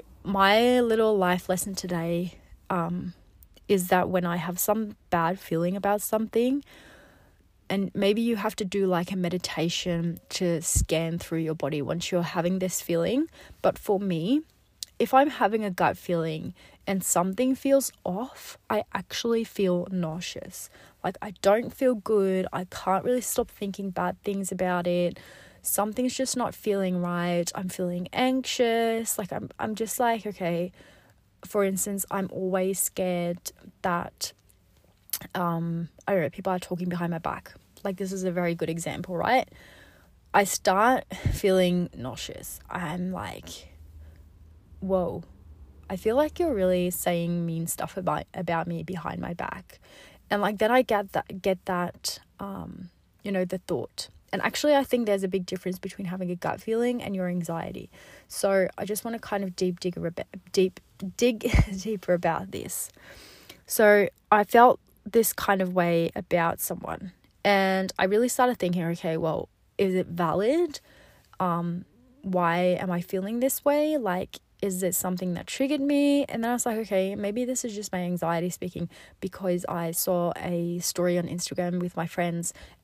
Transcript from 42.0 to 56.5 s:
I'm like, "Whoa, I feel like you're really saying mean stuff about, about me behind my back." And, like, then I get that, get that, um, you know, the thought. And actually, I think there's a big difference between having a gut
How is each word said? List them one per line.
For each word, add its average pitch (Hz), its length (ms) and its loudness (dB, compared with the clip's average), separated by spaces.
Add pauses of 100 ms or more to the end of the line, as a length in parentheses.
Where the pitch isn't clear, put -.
I'm 180 420 -4
like, - 560 -10 (1120)
"Whoa, 185 440 0 (640)
I 190 60 -4
feel 220 200 0
like 302 220 2
you're 330 160 2
really 180 360 2
saying 170 540 -2
mean 165 220 -4
stuff - 300 -6
about, 180 360 -2
about 170 340 -4
me 170 160 -6
behind 175 380 -8
my 180 140 -8
back." - 460 -10 (500)
And, 208 100 0
like, 202 180 0
then 214 120 4
I 254 120 6
get 208 300 0
that, - 300 -6
get 190 240 0
that, - 540 -4 (200)
um, 196 480 -12 (340)
you 202 100 -6
know, 185 120 0
the 180 140 -4
thought. - 500 -6 (240)
And - 80 -4
actually, - 340 2
I 277 100 4
think 240 200 0
there's 196 200 2
a 185 40 0
big 185 160 -2
difference 185 340 -6
between 196 280 -10
having 180 240 -4
a 180 60 -4
gut - 260 -4